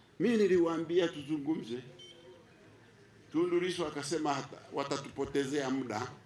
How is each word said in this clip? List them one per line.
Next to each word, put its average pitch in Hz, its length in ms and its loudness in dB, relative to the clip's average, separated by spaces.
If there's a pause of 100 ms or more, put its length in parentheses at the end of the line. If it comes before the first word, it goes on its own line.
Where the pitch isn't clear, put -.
(200)
Mimi 226 180 4
niliwaambia 170 680 4
tuzungumze. 147 720 -4 (1500)
Tundu 175 280 4
Lissu 175 260 0
akasema 147 480 0
hata, 135 240 -6 (160)
"Watatupotezea 139 960 -2
muda." 123 380 -2 (180)